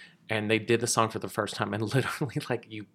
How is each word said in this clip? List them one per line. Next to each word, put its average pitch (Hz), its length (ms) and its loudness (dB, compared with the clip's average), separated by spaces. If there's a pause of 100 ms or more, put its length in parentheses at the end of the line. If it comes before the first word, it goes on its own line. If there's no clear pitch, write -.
(300)
And 107 200 0
they 110 80 6
did 113 220 4
the 117 80 -2
song 110 220 4
for 104 100 -6
the 101 80 -8
first 104 280 -2
time, 101 180 -2
and 107 100 0
<laughs> 104 100 -4
literally, 131 440 0 (120)
like, 120 200 -2
you 107 260 -10